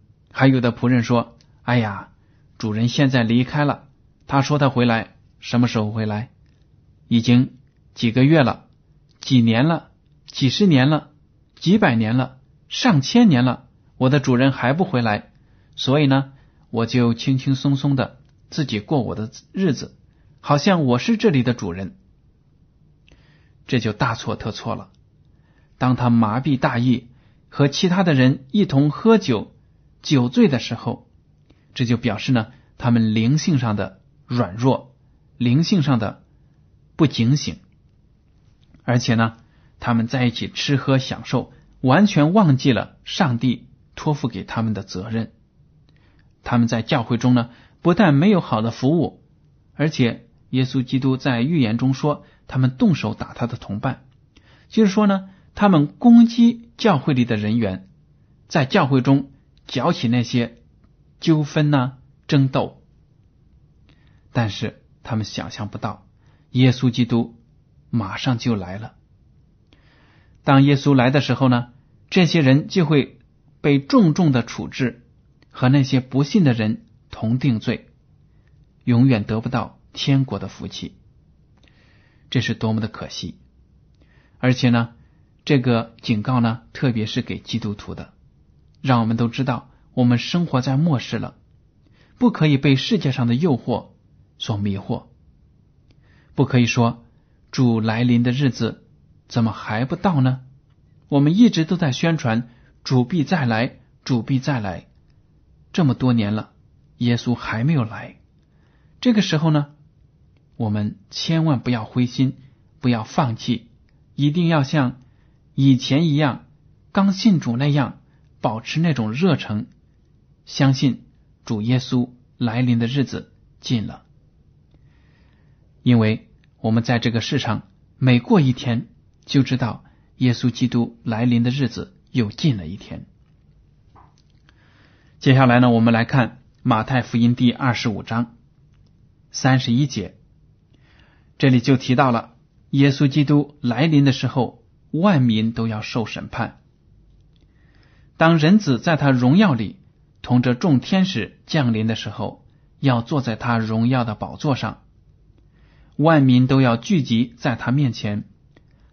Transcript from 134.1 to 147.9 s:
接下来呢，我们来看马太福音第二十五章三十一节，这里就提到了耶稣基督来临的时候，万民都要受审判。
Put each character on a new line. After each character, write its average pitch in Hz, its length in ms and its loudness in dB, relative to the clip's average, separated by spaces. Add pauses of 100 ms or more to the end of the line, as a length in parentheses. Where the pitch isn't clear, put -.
接 - 140 4
下 135 120 6
来 120 140 4
呢， 123 100 6
我 117 100 4
们 117 140 4
来 113 100 2
看 120 400 -2 (180)
马 113 220 0
太 131 180 -2
福 - 160 -4
音 117 180 4
第 123 160 2
二 127 220 -2
十 117 160 -4
五 95 140 -8
章 117 320 -6 (960)
三 131 280 0
十 123 120 -4
一 139 160 2
节， 104 280 -10 (1200)
这 143 100 2
里 127 140 4
就 131 160 2
提 127 180 -2
到 131 160 2
了 113 240 -6 (360)
耶 139 200 4
稣 139 160 2
基 147 160 2
督 147 380 0
来 120 260 -2
临 147 160 4
的 139 80 4
时 131 160 -2
候， - 360 -4 (280)
万 165 300 2
民 113 320 0
都 113 160 -4
要 107 120 -8
受 110 240 -6
审 - 220 -12
判。 - 320 -10 (1600)